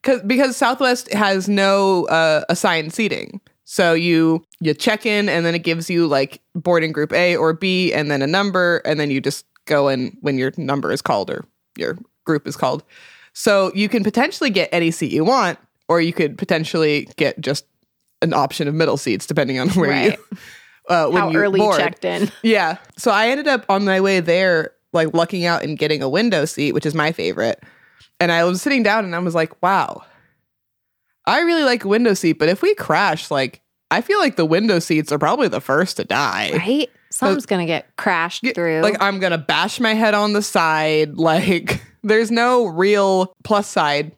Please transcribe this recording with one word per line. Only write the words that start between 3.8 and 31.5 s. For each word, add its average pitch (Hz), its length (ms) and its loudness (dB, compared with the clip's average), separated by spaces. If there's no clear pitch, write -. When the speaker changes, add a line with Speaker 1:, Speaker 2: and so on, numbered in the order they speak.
Speaker 1:
you, 165 500 2
you 160 140 0
check 214 300 -2
in 208 240 0
and 165 160 0
then 170 100 0
it 170 100 -2
gives 165 260 -2
you, 170 160 2
like, 139 340 -2
boarding 165 380 0
group 147 200 -4
A 175 240 2
or 160 160 2
B 185 400 0
and 147 180 -2
then 139 120 0
a 139 40 0
number, 180 580 0
and 151 160 -2
then 147 100 -2
you 135 100 -2
just - 240 -6
go 143 240 2
in 127 320 -4
when 139 180 -2
your 131 180 -2
number 135 360 -2
is 139 100 -4
called - 280 -2
or - 140 -8
your - 220 -6
group 151 220 -2
is 147 100 -10
called. 147 280 -4
So 196 420 0
you 202 140 0
can 214 160 0
potentially 269 460 0
get 180 220 0
any 170 200 2
seat - 200 -4
you 156 120 0
want, 214 340 0
or 170 120 2
you 165 120 0
could 147 260 -2
potentially 160 800 0
get 147 240 0
just 139 260 -4
an 165 100 0
option 143 360 0
of 147 60 -2
middle 147 220 2
seats, 110 300 -4
depending 135 320 -2
on 127 120 0
where 170 200 2
Speaker 2:
Right. 175 220 2
Speaker 1:
you, 190 60 -12
uh, 165 200 2
when 180 140 2
Speaker 2:
How 190 80 0
Speaker 1:
you 160 80 0
Speaker 2:
early 196 220 2
Speaker 1:
board. 202 180 4
Speaker 2:
checked 175 260 -4
in. 180 260 -2
Speaker 1:
Yeah. 190 320 2
So - 140 0
I 214 180 4
ended 285 200 -2
up 254 200 0
on 196 160 2
my 190 160 2
way 190 200 2
there, 175 500 2
like, 160 200 2
lucking 170 320 0
out 170 200 0
and 151 120 -4
getting 151 260 -2
a 135 60 -2
window 180 360 0
seat, 147 280 -2
which 151 140 -2
is 147 80 -2
my 156 160 0
favorite. 101 500 -4
And 170 140 2
I 170 120 2
was 180 180 0
sitting 277 200 0
down 208 220 2
and 175 100 -8
I 170 40 -4
was 175 160 -4
like, 160 280 -2
"Wow, 180 400 0
I 247 140 2
really 339 240 2